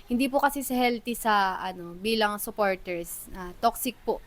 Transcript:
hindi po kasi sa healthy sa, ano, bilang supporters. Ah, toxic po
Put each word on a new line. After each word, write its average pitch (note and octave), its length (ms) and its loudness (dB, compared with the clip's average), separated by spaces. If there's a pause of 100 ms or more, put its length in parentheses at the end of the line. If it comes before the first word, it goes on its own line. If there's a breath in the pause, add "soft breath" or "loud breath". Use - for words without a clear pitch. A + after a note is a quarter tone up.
hindi B3 240 2
po B3+ 100 0
kasi C#4+ 220 2
sa B3+ 160 -2
healthy A#3+ 380 0
sa, G3+ 440 2
ano, F3 380 -8
bilang G#3 400 2
supporters. F#3+ 960 -4
Ah, F3+ 240 -10
toxic A#3 420 0
po - 280 -2